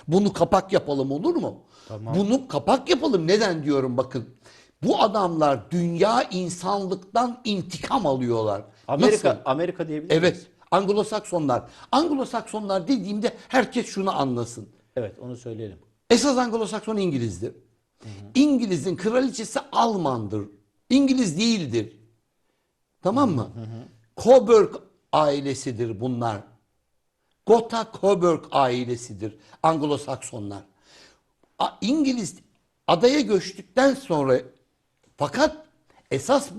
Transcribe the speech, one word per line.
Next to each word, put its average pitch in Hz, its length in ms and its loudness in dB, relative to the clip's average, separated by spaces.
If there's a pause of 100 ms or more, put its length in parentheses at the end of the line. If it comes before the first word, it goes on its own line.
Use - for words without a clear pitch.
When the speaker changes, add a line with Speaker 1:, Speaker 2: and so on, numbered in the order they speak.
Speaker 1:
Bunu 196 240 4
kapak 185 400 2
yapalım, 139 400 0
olur 247 240 0
mu? 156 280 -6 (240)
Speaker 2:
Tamam. 110 260 -8
Speaker 1:
Bunu 208 340 0
kapak 254 420 0
yapalım. 247 360 2
Neden 180 380 2
diyorum 131 320 0
bakın. 127 380 -4 (480)
Bu 190 200 2
adamlar 165 680 0
dünya 175 520 2
insanlıktan 190 1200 -4
intikam 202 600 -4
alıyorlar. 117 560 0 (260)
Speaker 2:
Amerika, 202 400 4
Speaker 1:
Nasıl? - 160 0
Speaker 2:
Amerika 165 440 -2
diyebilir 151 260 -2
Speaker 1:
Evet. 165 200 4
Speaker 2:
miyiz? - 120 -18 (240)
Speaker 1:
Anglo-Saksonlar. 190 920 0 (300)
Anglo-Saksonlar 220 960 -2
dediğimde 208 440 -2 (160)
herkes 247 380 0
şunu 190 340 -4
anlasın. 117 480 -4 (280)
Speaker 2:
Evet, 107 240 -8
onu 123 160 -14
söyleyelim. 110 420 -12 (320)
Speaker 1:
Esas 247 260 4
Anglo-Sakson 220 640 -4
İngiliz'dir. 117 520 -4 (500)
Speaker 2:
Hı 110 60 -18
hı. - 20 -16 (240)
Speaker 1:
İngiliz'in 220 640 2
kraliçesi 233 640 -2 (120)
Alman'dır. 127 760 -2 (420)
İngiliz 254 480 2
değildir. 170 580 0 (1040)
Tamam 233 280 2
mı? 135 240 -4
Speaker 2:
Hı 117 60 -14
hı. - 640 -14
Speaker 1:
Coburg 226 500 8 (380)
ailesidir 135 880 -2
bunlar. 117 400 -4 (1080)
Gotha 226 420 2 (120)
Coburg 180 500 2
ailesidir 120 840 -2 (260)
Anglo-Saksonlar. 135 1000 -4 (960)
A-, - 120 -2 (100)
İngiliz 254 560 -2 (500)
adaya 240 340 4
göçtükten 247 760 0
sonra, 143 440 0 (800)
fakat 285 400 0 (540)
esas 240 480 0